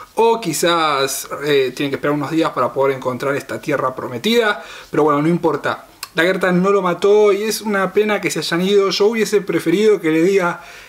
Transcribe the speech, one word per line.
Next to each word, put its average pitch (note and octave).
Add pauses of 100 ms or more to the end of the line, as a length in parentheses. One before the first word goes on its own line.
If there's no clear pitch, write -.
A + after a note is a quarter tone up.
(160)
o A3+
quizás, D#3 (160)
eh, C#3
tienen C#3+
que B2+
esperar D3
unos C#3+
días D#3+
para B2
poder C3+
encontrar B2+
esta A#2
tierra C3+
prometida, G#3 (260)
pero D3+
bueno, D3
no D3+
importa. D#3 (320)
Lagertha F#3
no F3+
lo G3+
mató G3+
y G3
es A3
una G3
pena G#3
que E3
se E3+
hayan E3+
ido. G3
Yo G3+
hubiese G#3
preferido F#3
que E3
le D#3+
diga, F3+ (260)